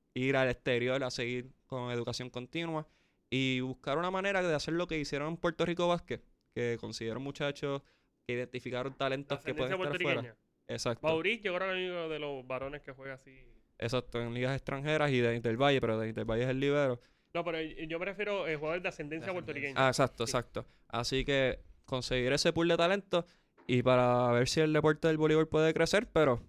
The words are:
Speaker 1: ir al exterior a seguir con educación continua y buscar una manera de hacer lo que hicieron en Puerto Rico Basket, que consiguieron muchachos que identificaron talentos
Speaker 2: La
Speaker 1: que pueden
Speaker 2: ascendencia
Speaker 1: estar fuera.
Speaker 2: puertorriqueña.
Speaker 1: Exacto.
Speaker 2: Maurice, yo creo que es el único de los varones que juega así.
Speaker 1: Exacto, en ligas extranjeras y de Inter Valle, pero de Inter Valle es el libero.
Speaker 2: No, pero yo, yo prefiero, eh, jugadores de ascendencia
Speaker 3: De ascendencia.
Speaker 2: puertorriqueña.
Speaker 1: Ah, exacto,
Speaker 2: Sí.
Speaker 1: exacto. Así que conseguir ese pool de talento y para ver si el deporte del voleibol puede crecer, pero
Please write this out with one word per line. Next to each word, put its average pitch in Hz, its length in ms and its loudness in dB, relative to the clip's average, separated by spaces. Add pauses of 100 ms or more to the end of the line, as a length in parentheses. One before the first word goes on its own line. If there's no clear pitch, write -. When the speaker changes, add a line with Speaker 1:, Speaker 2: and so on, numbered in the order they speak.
(140)
Speaker 1:
ir 131 240 0
al 131 120 4
exterior 123 540 0
a 127 60 -4
seguir 123 420 -6 (160)
con 123 240 -6
educación 120 380 -4
continua 156 580 -6 (420)
y 131 320 2
buscar 131 360 -4
una 180 140 -2
manera 190 300 0
de 175 120 2
hacer 151 200 -2
lo 170 140 -2
que 160 120 -4
hicieron 147 300 -4
en 165 80 -6
Puerto 170 280 0
Rico 175 220 0
Basket, 175 340 -2 (320)
que 120 260 -2
consiguieron 113 440 -6
muchachos 139 580 -4 (460)
que 123 60 -2
identificaron 123 600 -6
talentos 139 440 -2
Speaker 2:
La - 40 -18
Speaker 1:
que 131 100 -4
pueden 151 200 -2
Speaker 2:
ascendencia 185 240 -2
Speaker 1:
estar 175 60 -4
fuera. 165 180 0
Speaker 2:
puertorriqueña. 117 280 -16 (180)
Speaker 1:
Exacto. 120 400 -4
Speaker 2:
Maurice, 175 360 0
yo 185 120 -2
creo 185 140 -2
que 190 40 -2
es 185 60 -2
el 185 120 -4
único 170 180 -6
de 156 100 -6
los 143 280 -6
varones 135 340 -6
que 143 100 -16
juega 135 240 -14
así. 131 240 -20 (380)
Speaker 1:
Exacto, 120 440 -2
en 117 120 -4
ligas 127 220 0
extranjeras 147 560 0
y 127 80 4
de 117 160 2
Inter 117 220 0
Valle, 139 220 6
pero 113 180 2
de 110 120 -2
Inter 110 160 -4
Valle 113 180 0
es 127 60 0
el 131 100 0
libero. 143 400 2 (340)
Speaker 2:
No, 170 100 -2
pero 165 180 -4
yo, 156 240 -10
yo 165 140 -6
prefiero, 196 480 -2
eh, 160 80 0
jugadores 156 280 -4
de 185 60 -4
ascendencia 160 420 -8
Speaker 3:
De - 0 -
ascendencia. - 20 -4
Speaker 2:
puertorriqueña. 143 440 -6
Speaker 1:
Ah, 131 120 6
exacto, 120 380 0
Speaker 2:
Sí. - 40 -4
Speaker 1:
exacto. 117 340 -4 (220)
Así 120 380 -2
que 135 340 2 (260)
conseguir 127 480 0
ese 151 180 2
pool 165 160 2
de 170 100 4
talento 175 480 2 (420)
y 123 160 4
para 123 480 6
ver 120 160 4
si - 120 0
el 156 140 4
deporte 151 340 4
del 160 100 4
voleibol 156 300 4
puede 156 280 4
crecer, 165 360 2
pero 139 360 4